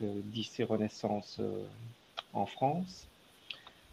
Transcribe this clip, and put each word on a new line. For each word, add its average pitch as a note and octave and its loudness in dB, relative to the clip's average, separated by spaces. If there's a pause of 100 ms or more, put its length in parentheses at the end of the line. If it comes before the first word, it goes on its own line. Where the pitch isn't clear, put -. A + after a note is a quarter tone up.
euh, G2+ 0
D A2 -2
C - 0
Renaissance, G#2+ 2
euh, G2+ 0 (720)
en G#2 2
France. E3 0 (840)